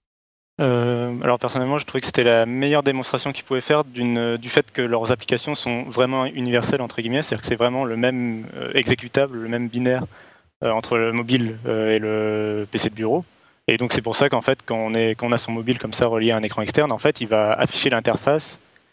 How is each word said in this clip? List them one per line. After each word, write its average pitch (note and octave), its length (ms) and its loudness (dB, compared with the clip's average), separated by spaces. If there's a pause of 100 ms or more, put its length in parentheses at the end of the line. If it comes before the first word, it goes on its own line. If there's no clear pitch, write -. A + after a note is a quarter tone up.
(600)
Euh, A#2+ 640 2
alors B2 180 2
personnellement, C3 380 -2
je C#3 80 -6
trouvais C3 140 -2
que - 60 -2
c'était - 160 2
la A#2 240 6
meilleure C#3 380 0
démonstration C3 480 0
qu'ils - 100 -10
pouvaient C3 200 -2
faire D3+ 220 2
d'une, A#2+ 520 0
du A#2 120 -8
fait - 220 2
que C3 120 -4
leurs A#2 280 0
applications B2+ 460 -2
sont A#2+ 280 -4
vraiment B2+ 420 0
universelles, B2 560 0
entre A#2 180 -6
guillemets, A#2+ 220 -2
c'est-à-dire A2+ 180 -2
que - 80 -4
c'est A#2+ 80 2
vraiment B2 280 2
le A2+ 120 -4
même, A#2+ 480 0 (100)
euh, B2+ 200 -8
exécutable, C3+ 640 2
le A2+ 100 -6
même A#2+ 200 -2
binaire, B2+ 360 0 (580)
euh, A#2 80 0
entre A2+ 280 0
le A2+ 120 2
mobile, A#2 560 0
euh, A2 280 2
et A2 40 4
le G#2+ 720 -2
P A2+ 80 -2
C A2 120 0
de G#2+ 40 -18
bureau. A2+ 300 -2 (420)
Et A#2 100 4
donc A#2 160 -2
c'est A#2+ 100 0
pour A2 120 -4
ça C#3+ 140 2
qu'en A#2+ 140 0
fait, C3+ 220 0
quand A2+ 140 -4
on A2 160 -2
est, A2+ 220 2
quand B2 100 -4
on A#2+ 60 2
a A#2 60 2
son - 120 -4
mobile A2+ 300 -2
comme A2 140 -6
ça B2 120 2
relié A2+ 240 2
à A2+ 60 2
un G#2+ 60 0
écran G#2+ 200 -4
externe, C#3+ 300 2
en G#2+ 60 -2
fait, - 240 0
il A2+ 40 -6
va G#2+ 280 4
afficher - 360 0
l'interface A#2+ 720 0 (320)